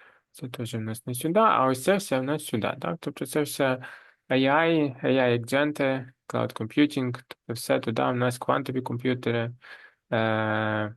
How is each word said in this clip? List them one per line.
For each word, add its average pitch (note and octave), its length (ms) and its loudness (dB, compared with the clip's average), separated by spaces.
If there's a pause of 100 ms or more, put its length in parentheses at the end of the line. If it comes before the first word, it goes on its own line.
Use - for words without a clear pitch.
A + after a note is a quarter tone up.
(300)
це - 180 -12
теж A#2+ 260 -8
в A2 60 -4
нас A2 260 -8
не B2 80 -4
сюди, D#3+ 260 2
а G3+ 260 4
ось C3 180 2
це F#3+ 120 4
все C3+ 240 0
в - 20 -2
нас D3+ 220 -4
сюди, - 360 -2
так? E3+ 200 -4
Тобто - 260 -8
це D3+ 160 0
все C3 420 0 (440)
A C3 80 2
I, D3 680 2
A - 20 0
I C3 120 4
агенти, C3 960 0 (160)
cloud A#2 240 -2
computing – C3 600 0
тобто - 400 -10
все C3 280 0
туди, A#2+ 220 -2
в C3 120 2
нас B2 240 0
квантові C3 440 -2
комп'ютери, B2 680 -2 (600)
е, G#2+ 840 0